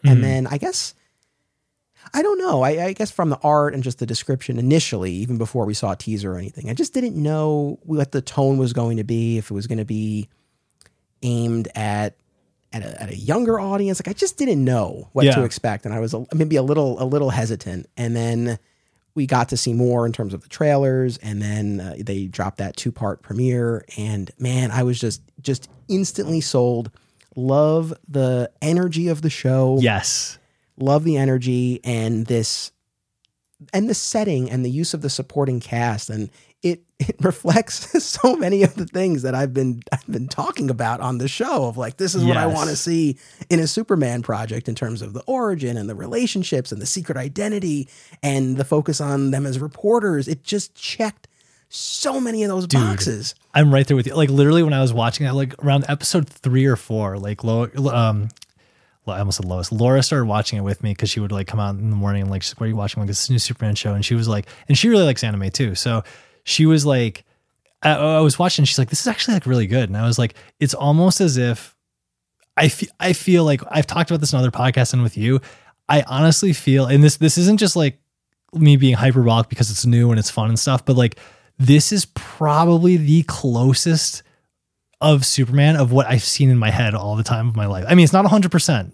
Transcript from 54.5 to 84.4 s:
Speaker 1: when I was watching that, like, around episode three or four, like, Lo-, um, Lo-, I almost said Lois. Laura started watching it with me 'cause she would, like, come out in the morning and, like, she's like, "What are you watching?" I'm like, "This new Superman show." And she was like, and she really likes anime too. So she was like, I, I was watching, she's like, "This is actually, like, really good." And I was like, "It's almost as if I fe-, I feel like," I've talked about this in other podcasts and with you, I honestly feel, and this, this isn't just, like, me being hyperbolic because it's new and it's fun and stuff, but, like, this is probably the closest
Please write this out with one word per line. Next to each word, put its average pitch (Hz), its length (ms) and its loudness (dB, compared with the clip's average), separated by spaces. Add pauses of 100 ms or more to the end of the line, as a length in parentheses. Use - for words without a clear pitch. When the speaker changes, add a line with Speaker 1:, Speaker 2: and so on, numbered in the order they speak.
Speaker 1:
when 156 100 2
I 135 80 2
was 127 100 2
watching 117 340 -2
that, 127 100 -2
like, 135 180 -2 (100)
around 139 240 2
episode 147 400 -2
three 131 380 0
or 131 100 4
four, 104 420 -4
like, 101 280 -8
Lo-, 113 240 0 (200)
um, 110 380 0 (800)
Lo-, 101 80 -8
I 92 60 -6
almost 98 180 -2
said 92 80 -6
Lois. 90 260 -6
Laura 123 320 4
started 135 220 0
watching 107 340 -2
it 98 40 -4
with 98 200 -4
me 104 100 -2
'cause - 160 -4
she 110 120 -4
would, 101 100 -4
like, 98 160 -4
come 110 140 -4
out 101 140 -4
in 104 140 -4
the 107 60 0
morning 101 280 0
and, 95 80 -2
like, 95 120 -4
she's - 100 -8
like, - 60 -20
"What 113 60 -4
are 110 40 -2
you 110 60 -2
watching?" 101 240 -4
I'm 104 40 -2
like, 101 80 -4
"This - 180 -4
new 123 100 2
Superman 107 360 -4
show." 104 180 -4
And 101 100 -2
she - 120 0
was 113 120 0
like, 104 200 -2 (200)
and 139 100 4
she 226 120 2
really 202 160 6
likes 135 180 0
anime 101 280 -2
too. 113 240 -2
So 113 280 -2 (460)
she 156 160 4
was 156 200 4
like, 123 380 0 (580)
I, 151 100 4
I 151 280 2
was 156 180 4
watching, 175 280 2
she's - 140 0
like, 127 100 0
"This 151 120 -4
is - 60 -2
actually, 226 280 0
like, 165 100 0
really 123 220 2
good." 117 200 0
And 95 80 -4
I 110 100 -2
was 117 140 0
like, 117 140 0 (260)
"It's 143 140 2
almost 160 480 2
as 151 160 2
if 120 380 -2 (800)
I 151 100 4
fe-, - 220 -2 (100)
I 180 140 0
feel 175 320 4
like," 143 240 2
I've 147 180 0
talked 170 240 -2
about 165 80 0
this 147 140 -2
in 131 60 2
other 127 120 2
podcasts 127 420 0
and 127 80 2
with 113 160 0
you, 123 220 2 (480)
I 147 200 4
honestly 160 440 4
feel, 135 360 2
and 139 160 6
this, 151 140 6
this 156 200 4
isn't 190 200 6
just, 202 200 2
like, 143 220 0 (540)
me 151 220 8
being 131 200 6
hyperbolic 117 520 4
because 107 240 -2
it's 104 140 -4
new 120 260 6
and 110 80 4
it's 110 100 -2
fun 110 200 -2
and 113 100 0
stuff, 131 240 0
but, 135 140 4
like, 120 200 2 (400)
this 139 340 6
is 208 220 0
probably 170 840 4
the 156 260 4
closest 131 1000 0 (760)